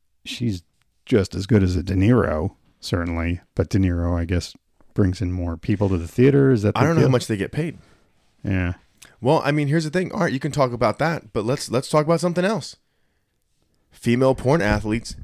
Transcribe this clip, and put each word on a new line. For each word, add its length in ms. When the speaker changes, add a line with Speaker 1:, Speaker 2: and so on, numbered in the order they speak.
Speaker 1:
she's 380
just 300
as 120
good 160
as 140
a 60
De 120
Niro, 600
certainly. 640
But 140
De 100
Niro, 400
I 60
guess, 300
brings 260
in 100
more 280
people 320
to 80
the 100
theater. 440
Is 100
that 120
Speaker 2:
I 60
Speaker 1:
the 60
Speaker 2:
don't 100
know 60
how 60
Speaker 1:
deal? 40
Speaker 2:
much 140
they 100
get 160
paid. 240
Speaker 1:
Yeah. 320
Speaker 2:
Well, 240
I 80
mean, 160
here's 160
the 60
thing. 200
All 100
right, 120
you 80
can 120
talk 200
about 280
that, 340
but 100
let's, 260
let's 200
talk 160
about 140
something 260
else. 300
Female 440
porn 260
athletes 640